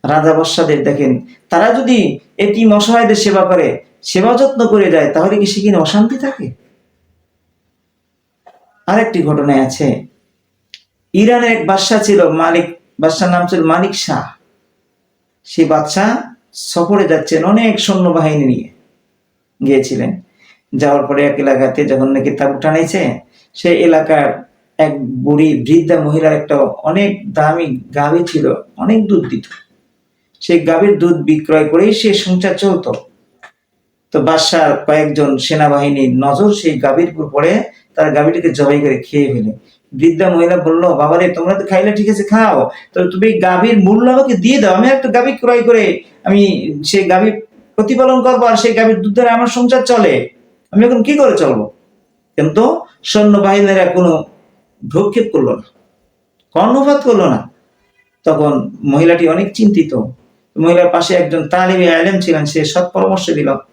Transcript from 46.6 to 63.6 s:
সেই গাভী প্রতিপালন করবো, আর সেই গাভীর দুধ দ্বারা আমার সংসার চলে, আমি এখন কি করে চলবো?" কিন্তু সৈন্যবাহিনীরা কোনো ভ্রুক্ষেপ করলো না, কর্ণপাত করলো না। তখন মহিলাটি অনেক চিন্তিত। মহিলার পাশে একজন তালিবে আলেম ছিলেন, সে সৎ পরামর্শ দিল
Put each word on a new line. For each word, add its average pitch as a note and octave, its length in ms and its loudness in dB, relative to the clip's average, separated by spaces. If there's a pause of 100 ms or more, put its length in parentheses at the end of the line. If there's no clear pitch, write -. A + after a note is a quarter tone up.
সেই G3 180 0
গাভী F#3+ 280 2 (440)
প্রতিপালন B3+ 480 2
করবো, B3 220 2
আর A3+ 100 4
সেই A3+ 180 0
গাভীর A3 280 2
দুধ G3+ 120 -4
দ্বারা A#3+ 200 2
আমার A#3+ 140 0
সংসার B3 340 0
চলে, G#3+ 480 0 (420)
আমি G#3+ 140 4
এখন A#3+ 180 2
কি D4 140 0
করে C#4 200 2
চলবো?" A#2 340 -2 (640)
কিন্তু B3 460 0 (220)
সৈন্যবাহিনীরা G3 840 2
কোনো F3 380 0 (640)
ভ্রুক্ষেপ G3+ 440 -2
করলো B2 240 0
না, - 80 -18 (880)
কর্ণপাত C#4 520 2
করলো G3 260 2
না। A2 200 -4 (760)
তখন D3+ 480 0 (120)
মহিলাটি E3 440 2
অনেক F#3 260 -2
চিন্তিত। G3+ 420 0 (600)
মহিলার F3 320 2
পাশে F3 260 -2
একজন D#3+ 320 -2
তালিবে F3+ 480 0
আলেম F#3 240 0
ছিলেন, D#3+ 260 -2
সে D3+ 200 -2
সৎ F3 280 -2
পরামর্শ F#3+ 360 -2
দিল C#3 260 -2 (180)